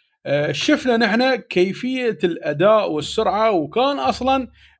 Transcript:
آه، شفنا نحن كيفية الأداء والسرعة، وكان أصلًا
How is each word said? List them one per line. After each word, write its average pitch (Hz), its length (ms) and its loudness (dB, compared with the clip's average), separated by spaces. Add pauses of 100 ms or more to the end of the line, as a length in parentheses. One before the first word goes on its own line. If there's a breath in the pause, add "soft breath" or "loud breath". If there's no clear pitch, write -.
(260)
آه، 147 260 0
شفنا 254 440 0
نحن 233 380 2
كيفية 226 880 -2
الأداء 175 680 2
والسرعة، 165 580 0
وكان 220 480 0
أصلًا 262 500 0 (320 soft breath)